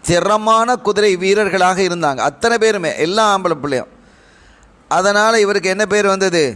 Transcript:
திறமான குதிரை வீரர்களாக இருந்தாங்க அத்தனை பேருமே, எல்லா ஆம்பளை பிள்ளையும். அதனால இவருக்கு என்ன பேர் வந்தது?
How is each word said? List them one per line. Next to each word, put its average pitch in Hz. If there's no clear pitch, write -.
திறமான 214
குதிரை 208
வீரர்களாக 190
இருந்தாங்க 156
அத்தனை 233
பேருமே, 202
எல்லா 202
ஆம்பளை 175
பிள்ளையும். 135
அதனால 202
இவருக்கு 196
என்ன 208
பேர் 208
வந்தது? 190